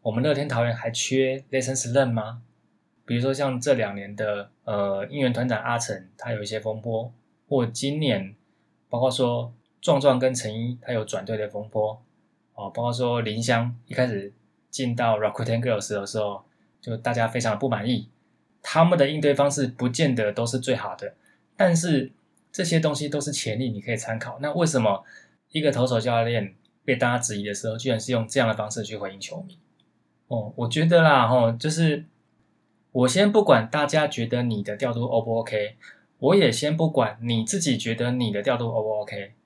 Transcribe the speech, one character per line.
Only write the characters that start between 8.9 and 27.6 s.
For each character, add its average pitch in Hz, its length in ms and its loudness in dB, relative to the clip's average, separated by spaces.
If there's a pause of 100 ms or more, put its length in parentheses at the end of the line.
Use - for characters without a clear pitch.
括 127 100 4
说 120 420 -2 (280)
壮 143 200 2
壮 131 180 4
跟 131 160 0
陈 110 200 -6
一 120 280 -4
他 127 100 -8
有 110 120 -2
转 98 200 -8
队 110 120 -4
的 107 120 -6
风 107 200 -10
波， 107 340 -2 (520)
哦， 101 160 -12
包 117 120 -6
括 120 100 0
说 120 280 0
林 110 220 -4
香 120 320 0 (120)
一 - 80 -12
开 127 120 2
始 101 260 -6 (380)
进 120 240 -4
到 117 240 2
Rakuten 113 420 -2
Girls 110 340 -2
的 98 120 -6
时 113 120 -6
候， 101 260 -4 (360)
就 117 160 -8
大 120 160 -2
家 117 140 2
非 117 140 -2
常 113 120 0
的 101 60 -2
不 131 100 -2
满 110 200 -2
意， 113 200 -2 (540)
他 165 220 4
们 175 140 4
的 139 100 6
应 151 120 -2
对 143 140 4
方 143 160 4
式 139 160 0
不 123 220 -2
见 131 260 2
得 107 180 0
都 117 120 -2
是 123 140 -4
最 123 180 0
好 - 180 -8
的， - 200 -12 (420)
但 180 180 4
是 160 380 0 (400)
这 190 100 -4
些 165 160 2
东 156 160 2
西 147 140 -4
都 151 120 -2
是 143 120 -6
潜 110 260 -4
力， 127 120 -2
你 101 100 -6
可 120 100 -10
以 110 60 -2
参 113 220 -6
考。 120 220 -12
那 147 120 -4
为 165 140 2
什 135 140 2
么 101 240 2 (460)
一 156 100 -2
个 147 120 2
投 120 140 2
手 123 120 2
教 117 260 2
练 113 300 -2 (300)
被 127 120 0
大 123 160 2
家 123 60 0
质 107 220 -4
疑 101 40 -6
的 104 100 -6
时 113 140 -6